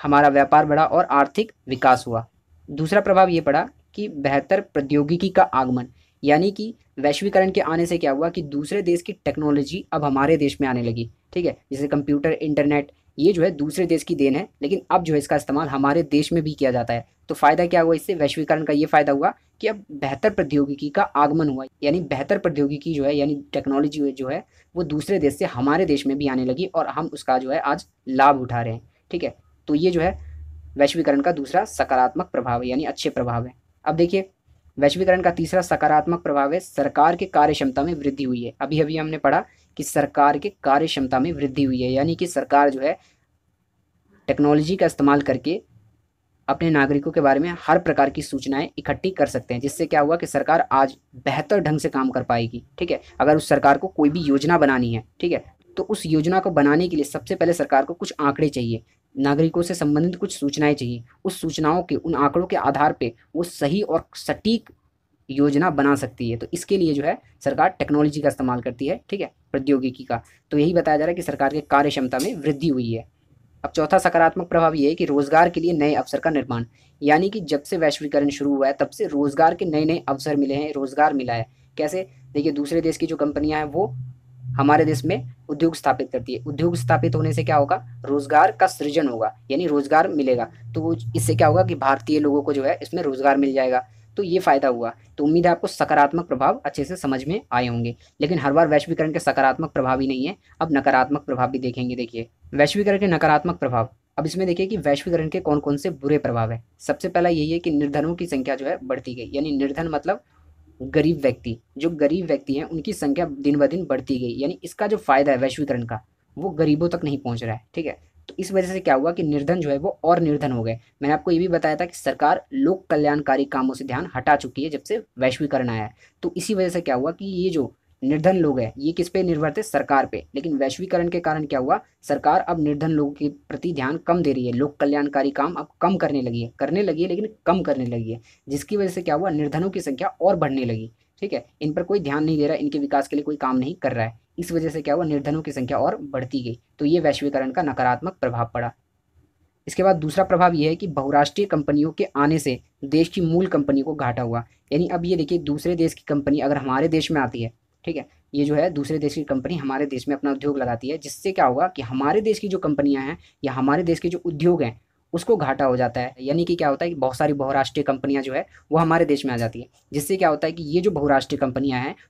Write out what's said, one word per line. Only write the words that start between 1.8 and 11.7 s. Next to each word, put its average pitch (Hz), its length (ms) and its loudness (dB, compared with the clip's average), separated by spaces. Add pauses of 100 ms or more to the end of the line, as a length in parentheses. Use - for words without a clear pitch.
हुआ। 113 180 -4 (440)
दूसरा 160 320 0
प्रभाव 190 280 6
ये 165 120 2
पड़ा 151 260 2 (280)
कि 208 140 -6
बेहतर 139 540 0
प्रौद्योगिकी 147 680 0
का 185 140 4
आगमन, 127 440 0 (360)
यानी 156 280 4
कि 214 220 -10 (260)
वैश्वीकरण 190 520 2
के 190 120 0
आने 165 220 0
से 170 120 -2
क्या 156 140 0
हुआ 151 180 0
कि 170 140 -6
दूसरे 147 400 -4
देश 170 180 0
की 202 140 -10
टेक्नोलॉजी 147 680 -2 (100)
अब 156 100 -2
हमारे 143 340 2
देश 143 240 -2
में 139 60 0
आने 123 160 -2
लगी, 117 260 -4 (240)
ठीक 175 120 -4
है। 135 100 -2 (160)